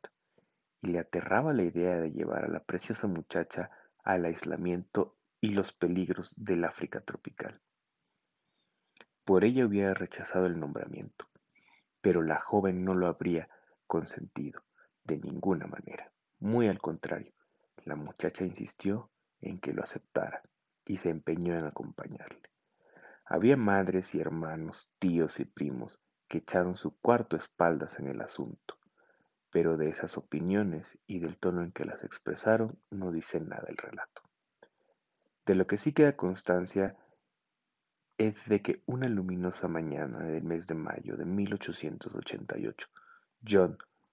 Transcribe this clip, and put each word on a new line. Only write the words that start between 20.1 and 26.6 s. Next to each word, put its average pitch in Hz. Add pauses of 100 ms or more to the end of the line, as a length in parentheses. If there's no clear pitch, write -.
y 98
se 87
empeñó 85
en 80
acompañarle. - (720)
Había 117
madres 98
y -
hermanos, 80
tíos 85
y -
primos 64 (240)
que 80
echaron 90